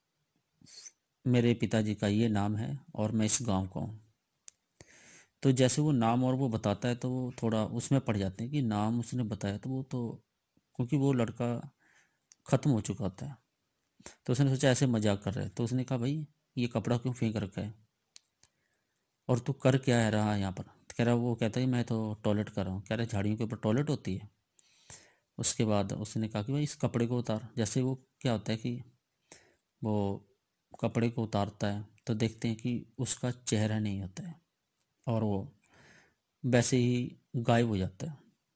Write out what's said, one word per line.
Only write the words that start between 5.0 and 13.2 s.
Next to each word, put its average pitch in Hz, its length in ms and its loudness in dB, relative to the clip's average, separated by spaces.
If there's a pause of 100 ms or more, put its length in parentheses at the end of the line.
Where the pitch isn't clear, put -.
तो 135 100 6
जैसे 127 300 4
वो 151 100 2
नाम 120 320 4
और 127 100 2
वो 131 140 0
बताता 110 400 0
है 120 80 0
तो 127 140 -4
वो 127 220 -4 (100)
थोड़ा 110 240 2
उसमें 127 340 0
पड़ 110 160 -2
जाते 98 280 -4
हैं 135 80 -8
कि 147 100 0
नाम 110 380 0
उसने 123 240 -4
बताया 104 340 -4
तो 131 120 -8
वो 131 120 -4
तो, 123 420 -8 (540)
क्योंकि 127 180 0
वो 139 160 4
लड़का 120 600 -2 (720)
ख़त्म 143 240 2
हो 110 100 4
चुका 101 240 -4
होता 95 220 -6